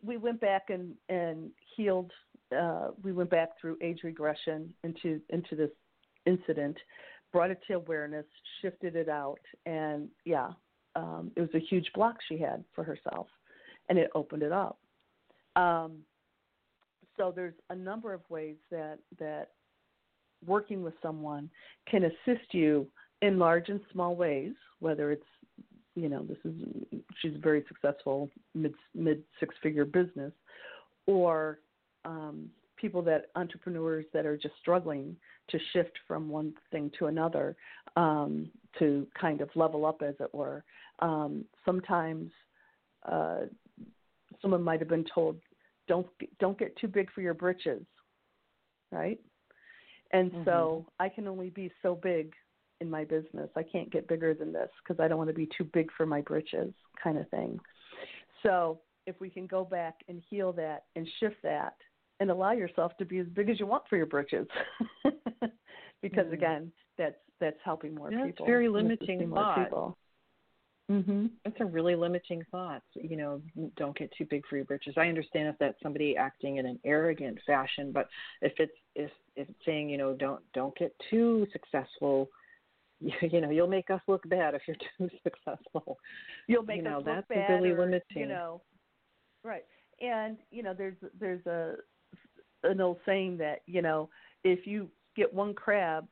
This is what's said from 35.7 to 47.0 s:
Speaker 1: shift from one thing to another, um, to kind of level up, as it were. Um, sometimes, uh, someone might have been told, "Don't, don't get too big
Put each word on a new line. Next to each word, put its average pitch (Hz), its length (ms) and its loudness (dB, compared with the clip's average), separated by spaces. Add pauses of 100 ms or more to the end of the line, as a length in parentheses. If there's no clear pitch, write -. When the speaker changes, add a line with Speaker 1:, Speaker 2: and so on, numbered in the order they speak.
Speaker 1:
shift 175 200 2 (140)
from 160 220 -4
one 156 240 -4 (180)
thing 151 280 -2
to 165 80 0
another, 160 500 0 (400)
um, 151 540 4 (280)
to 143 280 4 (120)
kind 151 220 0
of 143 140 -4
level 156 320 2
up, 156 160 -2
as 143 180 -2
it 131 140 -6
were. 143 280 -6 (360)
Um, 151 480 0 (180)
sometimes, 165 640 0 (800)
uh, 80 360 0 (960)
someone 185 200 2
might 165 180 2
have 160 80 -4
been 160 260 2
told, 165 260 2 (480)
"Don't, 180 180 2 (320)
don't 190 200 2
get - 180 -2
too 226 120 -2
big 190 240 2